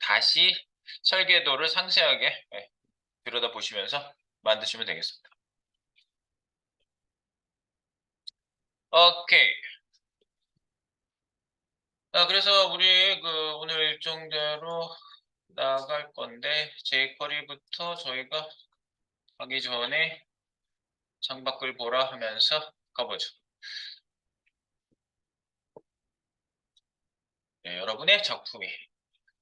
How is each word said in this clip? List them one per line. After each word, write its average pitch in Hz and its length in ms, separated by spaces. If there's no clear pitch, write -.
다시 160 540
설계도를 165 680
상세하게, 156 800
네, - 180
들여다보시면서 113 880
만드시면 110 460
되겠습니다. - 420
오케이. 170 600
아, 175 160
그래서 196 460
우리 185 480
그 156 360
오늘 160 220
일정대로 160 960
나갈 135 640
건데, 139 600
제이쿼리부터 143 1080
저희가 131 520
가기 131 240
전에 131 640
창밖을 131 560
보라 127 340
하면서 113 640
가보죠. 110 360
네, 87 140
여러분의 143 460
작품이 107 440